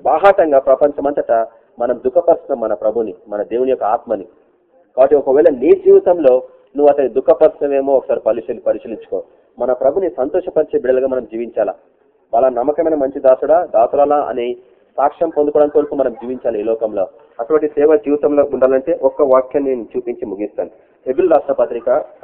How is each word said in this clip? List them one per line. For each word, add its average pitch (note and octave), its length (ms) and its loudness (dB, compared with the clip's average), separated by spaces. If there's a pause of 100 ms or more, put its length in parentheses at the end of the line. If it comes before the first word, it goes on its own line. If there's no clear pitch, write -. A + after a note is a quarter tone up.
బాహాటంగా D#3+ 560 2
ప్రపంచమంతటా C#3 880 0 (320)
మనం A#2 260 -4
దుఃఖపరుస్తున్నాం D3+ 560 0
మన A2 140 -2
ప్రభుని, G#2+ 400 -4 (140)
మన G#2 140 -6
దేవుని B2 280 -2
యొక్క A#2 140 -2
ఆత్మని. G#2 400 -4 (720)
కాబట్టి C#3 200 4
ఒకవేళ C#3 340 2
నీ C3+ 200 0
జీవితంలో F3+ 720 4 (340)
నువ్వు D3 120 4
అతన్ని C#3+ 200 2
దుఃఖపరుస్తున్నావేమో C#3 840 0
ఒకసారి B2 260 -2
పరిశీలి-, A2+ 420 -4
పరిశీలించుకో. G#2+ 600 -6 (340)
మన B2 140 -2
ప్రభుని C3 380 -2
సంతోషపరిచే D3 680 -4
బిడ్డలుగా B2+ 260 0
మనం B2+ 180 -4
జీవించాలా. A2+ 500 -6 (600)
వాళ్ళ B2 140 2
నమ్మకమైన D3 460 -2
మంచి C3+ 260 -4
దాసుడా, D3 440 2
దాసురాలా C#3 560 0
అనే B2 360 -6 (400)
సాక్ష్యం C#3+ 320 -2
పొందుకోవడం D3 400 0
కొరకు D3 260 -2
మనం C3 180 -2
జీవించాలి A#2 480 -8
ఈ - 20 -6
లోకంలో. G#2+ 460 -4 (320)
అటువంటి D3+ 280 -2
సేవ D3+ 280 4
జీవితంలో D3 560 0
ఉండాలంటే C3 500 0
ఒక్క C3+ 200 0
వాక్యాన్ని C3+ 480 2
నేను A#2 160 -6 (100)
చూపించి A#2+ 300 -8
ముగిస్తాను. G2 440 -8 (360)
హెబ్రీయుల D#3+ 260 0
రాష్ట్ర C#3+ 200 0
పత్రిక B2 520 -2 (200)